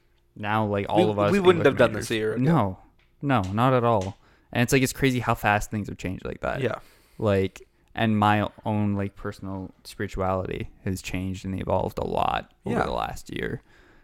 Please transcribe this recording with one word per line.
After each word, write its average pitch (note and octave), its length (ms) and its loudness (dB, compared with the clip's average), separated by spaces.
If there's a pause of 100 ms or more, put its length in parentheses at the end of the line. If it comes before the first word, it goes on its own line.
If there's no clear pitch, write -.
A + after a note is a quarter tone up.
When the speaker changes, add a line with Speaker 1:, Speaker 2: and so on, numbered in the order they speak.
(360)
Speaker 1:
now, G#2+ 300 -2
like, G2+ 240 0
all G#2+ 160 4
Speaker 2:
We, G#2+ 60 2
Speaker 1:
of G2+ 80 -4
us G2+ 120 4
Speaker 2:
we G3+ 80 4
wouldn't F3 260 6
have C3 120 4
done A#2+ 140 6
Speaker 1:
English G#2+ 180 -6
Speaker 2:
this - 20 -4
a A#2 40 0
year A2 180 0
ago. B2 100 -2
Speaker 1:
No. C3 340 2 (440)
No, C3+ 200 2 (120)
not B2 200 4
at B2 120 4
all. G2 320 0 (340)
And A#2+ 100 0
it's, A#2+ 120 0
like, C3+ 100 4
it's B2+ 100 0
crazy B2+ 260 0
how A#2 140 0
fast G#2 380 0
things G#2 160 -4
have - 100 -10
changed - 280 -8
like - 160 -10
that. - 200 -4
Speaker 2:
Yeah. B2 140 -2 (420)
Speaker 1:
Like, G2 440 0 (340)
and A2 220 2
my G#2 300 4 (180)
own, G#2 280 0
like, G2+ 220 -4
personal G2 580 -12 (100)
spirituality F#2 880 -4 (160)
has F#2+ 160 -4
changed F#2 420 -6
and F#2+ 160 -6
evolved F#2 380 -2
a - 100 -4
lot - 460 -2 (120)
over A#3+ 120 -4
Speaker 2:
Yeah. - 80 0
Speaker 1:
the - 60 -4
last - 420 -6
year. - 280 -6 (420)